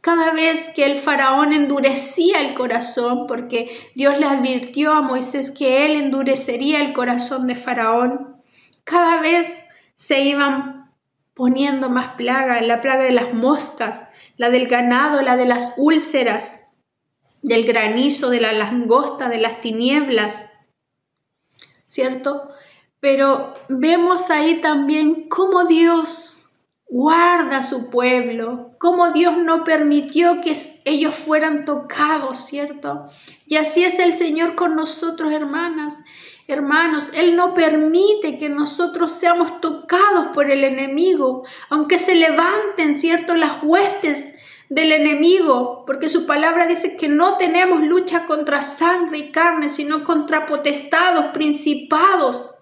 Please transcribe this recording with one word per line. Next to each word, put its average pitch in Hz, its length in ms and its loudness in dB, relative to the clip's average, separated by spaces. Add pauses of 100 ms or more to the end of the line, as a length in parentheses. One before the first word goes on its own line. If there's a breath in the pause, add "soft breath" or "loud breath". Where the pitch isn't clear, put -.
Cada 330 320 0
vez 320 440 -2
que 285 80 2
el 277 120 0
faraón 277 560 2
endurecía 285 880 0
el 277 140 -4
corazón, 240 720 -4
porque 240 720 -8
Dios 277 240 2
le 311 60 2
advirtió 269 680 0
a 302 100 2
Moisés 262 480 -4
que 269 340 2
él 302 120 2
endurecería 269 880 -2
el 285 100 -4
corazón 247 560 -4
de 247 80 -4
faraón, 240 800 -2 (480 soft breath)
cada 330 360 2
vez 330 500 -2 (260 soft breath)
se 277 260 0
iban 277 720 -2 (420)
poniendo 262 540 0
más 247 260 -4
plagas, 240 500 -2
la 233 160 0
plaga 262 220 0
de 254 100 2
las 240 220 0
moscas, 240 760 -2 (260 loud breath)
la 240 140 0
del 247 180 2
ganado, 247 520 2
la 254 160 2
de 247 100 2
las 247 320 0
úlceras, 285 960 0 (680)
del 226 220 2
granizo, 240 680 0
de 240 100 0
la 220 120 0
langosta, 240 760 0
de 233 100 -4
las 226 220 -2
tinieblas, 240 880 -2 (1400 soft breath)
¿cierto? 262 640 -4 (520 loud breath)
Pero 269 520 2 (160)
vemos 339 640 2
ahí 320 300 2
también 311 680 0
cómo 370 360 2
Dios 330 760 2 (500)
guarda 311 680 2
a 262 40 -4
su 254 280 -6
pueblo, 240 880 -2
cómo 349 320 2
Dios 320 280 2
no 330 260 0
permitió 311 760 2
que 330 120 -2
s-, - 320 -10
ellos 302 300 0
fueran 311 500 -2
tocados, 294 720 -4
¿cierto? 285 680 -8 (400 loud breath)
Y 302 100 0
así 311 260 2
es 359 160 0
el 349 160 2
Señor 339 400 -2
con 339 220 0
nosotros, 320 560 -4
hermanas, 302 640 -6 (480 loud breath)
hermanos. 294 580 0 (100)
Él 339 200 2
no 349 200 2
permite 320 840 2
que 302 120 -6
nosotros 330 600 -2
seamos 349 500 0
tocados 359 760 2
por 285 160 2
el 277 140 4
enemigo, 269 800 0 (260 loud breath)
aunque 302 280 2
se 370 160 2
levanten, 339 800 2
¿cierto?, 339 420 0
las 302 260 -2
huestes 320 760 0 (360 loud breath)
del 311 180 2
enemigo, 302 960 2
porque 285 220 -4
su - 160 0
palabra 330 420 2
dice 339 300 -2
que 311 100 -4
no 330 300 2
tenemos 359 460 2
lucha 339 420 0
contra 294 380 -2
sangre 330 560 -2
y 294 120 -12
carne, 320 380 0
sino 294 340 -4
contra 311 440 -2
potestados, 302 880 0
principados. 302 1300 0